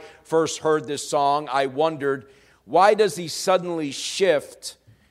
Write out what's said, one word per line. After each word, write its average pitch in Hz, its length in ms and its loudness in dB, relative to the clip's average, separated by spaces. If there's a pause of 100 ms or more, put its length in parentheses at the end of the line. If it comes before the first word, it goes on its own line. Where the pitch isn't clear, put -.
(240)
first 160 340 -2
heard 156 300 0
this 143 200 -8
song, 143 420 0
I 135 180 0
wondered, 139 600 -2 (380)
why 180 280 6
does 208 240 0
he 175 100 -8
suddenly 170 640 -2
shift - 840 -2 (340)